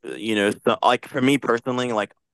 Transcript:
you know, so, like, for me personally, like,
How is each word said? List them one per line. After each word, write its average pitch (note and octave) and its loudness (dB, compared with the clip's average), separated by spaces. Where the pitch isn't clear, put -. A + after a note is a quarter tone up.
you G#2 -6
know, G#2 2
so, A#2 2
like, B2 2
for C3 -4
me C#3 4
personally, B2 -2
like, G#2 -2